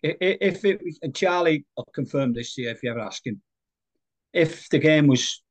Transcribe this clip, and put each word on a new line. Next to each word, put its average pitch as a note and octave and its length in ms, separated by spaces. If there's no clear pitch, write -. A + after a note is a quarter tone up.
i-, D3+ 60
i-, F#3+ 200
if F#3 240
it G3 180
was, E3 180
and C#3 140
Charlie F3 500
will B2 180
confirm C3+ 400
this A#2 220
to C3 80
you A#2 60
if A2+ 140
you A#2+ 80
ever A#2 80
ask G#2 260
him, G#2+ 160
if E3 360
the D3 100
game D3+ 280
was - 440